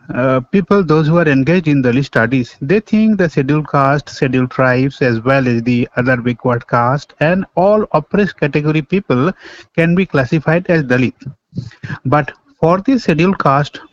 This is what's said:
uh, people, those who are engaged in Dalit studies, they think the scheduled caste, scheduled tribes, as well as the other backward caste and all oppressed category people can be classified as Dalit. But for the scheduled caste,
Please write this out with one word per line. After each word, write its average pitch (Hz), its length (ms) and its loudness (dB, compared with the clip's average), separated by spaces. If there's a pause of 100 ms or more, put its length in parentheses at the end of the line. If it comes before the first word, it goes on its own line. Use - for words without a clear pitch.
(140)
uh, 131 260 0
people, 202 420 0
those 156 240 2
who 165 120 2
are 165 100 2
engaged 151 400 2
in 143 140 2
Dalit 127 240 0
studies, 120 560 -2
they 175 180 0
think 214 380 0
the 175 100 2
scheduled 147 400 -2
caste, 139 400 0
scheduled 127 420 -2
tribes, 131 520 0
as 117 180 0
well 135 260 2
as 117 160 0
the 120 240 0 (100)
other 123 200 0
backward 120 500 -2
caste 123 540 -2
and 175 240 0 (100)
all 208 380 2
oppressed 180 480 -2
category 151 400 0
people 151 500 -2 (460)
can 170 180 2
be 185 120 0
classified 156 640 0
as 160 140 2
Dalit. 123 300 0 (920)
But 143 260 0 (260)
for 175 220 2
the 262 180 0
scheduled 180 420 0
caste, 143 380 0 (140)